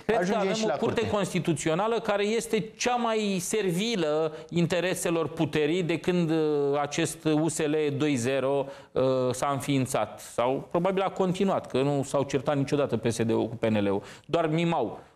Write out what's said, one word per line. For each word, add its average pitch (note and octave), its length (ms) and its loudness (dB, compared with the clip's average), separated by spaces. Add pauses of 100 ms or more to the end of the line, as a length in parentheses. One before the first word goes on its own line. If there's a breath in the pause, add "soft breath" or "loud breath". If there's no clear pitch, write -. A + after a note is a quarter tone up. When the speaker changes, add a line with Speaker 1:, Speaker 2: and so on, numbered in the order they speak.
Speaker 1:
cred A3 120 2
Speaker 2:
Ajungem F#3+ 160 0
Speaker 1:
că G#3+ 80 0
avem F#3+ 120 0
Speaker 2:
și A3 100 -2
Speaker 1:
o - 40 0
Speaker 2:
la D#3+ 60 0
Speaker 1:
Curte G#3+ 260 -2
Speaker 2:
Curte. G#3 160 -2
Speaker 1:
Constituțională F3+ 840 0
care G#3 260 0
este A3 340 0
cea - 360 -2
mai A3 440 0
servilă F3 960 0 (140 loud breath)
intereselor E3+ 800 0
puterii D#3 540 0
de D#3+ 140 0
când, F3 320 0
uh, D#3+ 80 2 (440)
acest C#3+ 420 -2
U D#3 240 2
S D3+ 100 -4
L D#3 180 0 (220)
doi D3 180 2
zero, C3+ 500 0 (260 loud breath)
uh, - 120 0 (280)
s-a C#3+ 200 -2
înființat. C3 680 0
Sau C3 520 0
probabil F#3 300 2
a F#3+ 80 2
continuat, F#3 580 0
că B2+ 140 0
nu C#3 220 2
s-au C#3 200 0
certat C#3 340 0
niciodată C3+ 400 0
P - 100 -2
S A#2 160 0
D-ul A2+ 240 2
cu A#2 80 -8
P A#2 100 -4
N A2 120 2
L-ul. G2+ 240 0 (240 loud breath)
Doar D#3+ 220 0
mimau. D#3 520 0 (160 loud breath)